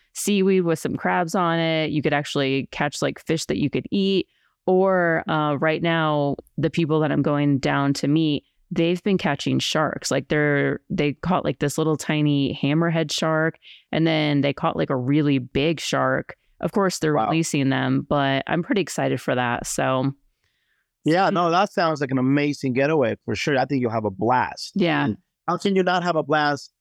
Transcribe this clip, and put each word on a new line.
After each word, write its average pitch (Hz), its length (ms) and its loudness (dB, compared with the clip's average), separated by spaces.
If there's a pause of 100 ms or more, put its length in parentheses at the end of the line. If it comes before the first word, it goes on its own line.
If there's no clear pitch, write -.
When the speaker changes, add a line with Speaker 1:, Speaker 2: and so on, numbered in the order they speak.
(140)
Speaker 1:
seaweed 190 500 2
with 165 140 0
some - 180 -6
crabs 180 380 -2
on 170 240 0
it. 160 320 0
You 151 140 -2
could 151 100 0
actually 139 580 -2
catch, - 300 -4
like, 143 160 -2
fish - 300 -4
that - 100 -2
you 139 140 0
could - 180 -4
eat. 196 380 0 (380)
Or, 185 600 2
uh, 151 320 0
right 160 220 0
now, 156 560 0 (200)
the 151 120 0
people 156 320 0
that 147 100 0
I'm 143 120 0
going 143 340 2
down 143 380 0
to 143 120 -4
meet, 151 380 0 (260)
they've 175 320 0
been 196 140 2
catching 143 420 0
sharks. - 500 -2
Like, 143 200 -2
they're, 143 500 0 (100)
they 147 260 0
caught, 170 280 0
like, 143 160 -2
this 143 180 -2
little 156 200 2
tiny 147 680 0
hammerhead 165 480 2
shark, 160 460 0 (340)
and 160 160 2
then 151 320 2
they 139 140 2
caught, - 240 -2
like, 156 120 -2
a 143 60 0
really 143 440 2
big 139 420 -2
shark. 135 560 -2 (240)
Of 170 100 -2
course, 196 280 0
they're 156 140 0
Speaker 2:
Wow. 110 160 0
Speaker 1:
releasing 156 380 0
them, 131 400 0
but 139 400 0
I'm 165 160 -2
pretty 208 160 -2
excited 135 400 -2
for 131 160 -2
that, 120 320 -2
so. 131 460 -2 (920)
Speaker 2:
Yeah, 175 240 2
no, 165 220 2
that 185 220 2
sounds 160 260 0
like 135 120 -2
an 135 60 0
amazing 139 560 0
getaway 135 520 2
for 113 100 -2
sure. 139 220 -2
I 127 80 2
think 131 160 -2
you'll 117 100 0
have 110 140 -2
a 101 60 0
blast. 110 640 -2
Speaker 1:
Yeah. 156 300 0
Speaker 2:
And 110 120 -2 (300)
how 175 100 -2
can 196 180 0
you 190 80 4
not 180 200 2
have 175 120 0
a 156 80 0
blast 147 580 0